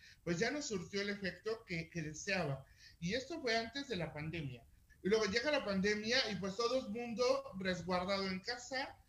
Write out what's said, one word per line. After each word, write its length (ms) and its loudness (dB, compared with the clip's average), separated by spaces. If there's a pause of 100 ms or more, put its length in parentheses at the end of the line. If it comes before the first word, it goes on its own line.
(240)
pues 140 0
ya 120 2
no 120 -2
surtió 380 -4
el 100 0
efecto 540 -4
que, 260 -4
que 120 -4
deseaba. 640 -2 (360)
Y 140 0
esto 260 -4
fue 160 2
antes 320 -2
de 80 -2
la 160 -2
pandemia. 500 -6 (400)
Y 60 0
luego 180 6
llega 240 2
la 140 4
pandemia 540 2 (120)
y 60 -2
pues 200 -2
todo 300 2
el 60 -4
mundo 320 0 (340)
resguardado 680 0
en 120 -2
casa, 560 -6 (120)